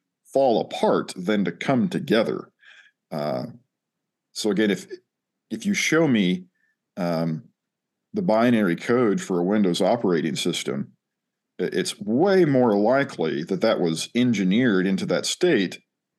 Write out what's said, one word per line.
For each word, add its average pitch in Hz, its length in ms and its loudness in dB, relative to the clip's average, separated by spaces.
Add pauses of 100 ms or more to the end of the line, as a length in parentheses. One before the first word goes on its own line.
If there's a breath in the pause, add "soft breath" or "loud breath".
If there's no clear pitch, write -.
(240)
fall 131 360 2
apart 98 560 -2
than 101 280 0
to 87 80 -2
come 117 360 0
together. 90 640 -2 (600 soft breath)
Uh, 73 320 -6 (880)
so - 180 -4
again, 101 220 2
if, - 160 -6 (640)
if - 140 -8
you 202 80 0
show 160 360 0
me, 92 380 0 (500)
um, 82 480 -4 (680)
the 104 100 -4
binary 107 540 2
code 117 440 0
for 90 200 -2
a 87 40 0
Windows 95 380 2
operating 95 540 0
system, - 560 -6 (680)
i-, 92 120 -2
it's - 260 -4
way 165 460 2
more 127 320 4
likely 117 680 0
that 90 180 -4
that - 200 2
was 87 340 -2
engineered 104 720 2
into 95 200 -2
that 92 200 -2
state 127 540 0 (380)